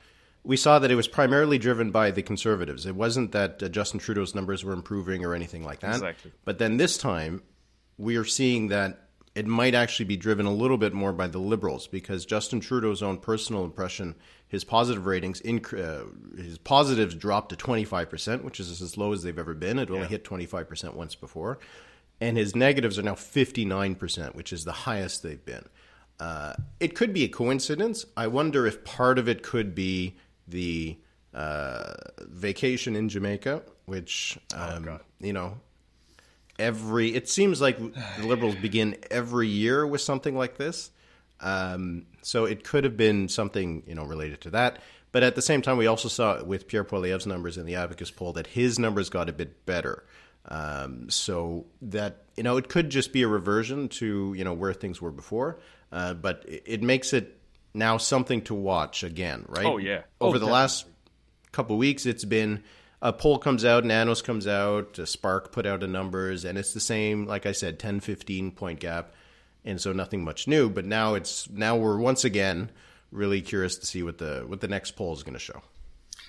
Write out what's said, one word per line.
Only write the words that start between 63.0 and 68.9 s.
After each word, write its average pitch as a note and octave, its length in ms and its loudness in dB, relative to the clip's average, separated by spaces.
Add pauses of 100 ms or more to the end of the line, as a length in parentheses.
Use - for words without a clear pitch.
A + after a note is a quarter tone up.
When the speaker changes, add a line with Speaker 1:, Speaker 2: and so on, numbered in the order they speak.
Speaker 1:
a A#2 120 2
poll D3 260 4
comes B2 260 2
out, A#2+ 200 8
Nanos A2+ 380 4
comes G#2+ 240 -2
out, G2+ 520 0
uh, E2 80 -6
Spark - 460 -2
put G#2 140 -2
out G2 160 -2
a F#2+ 40 -4
numbers, F#2+ 580 -4
and F#2 120 -4
it's G2 160 -4
the G#2+ 80 -6
same, G#2+ 460 0
like G#2 200 -4
I G2 60 0
said, E2+ 260 -4
ten, G2+ 220 -4
fifteen F#2+ 520 -4
point E2+ 260 -8
gap. E2+ 340 -6 (520)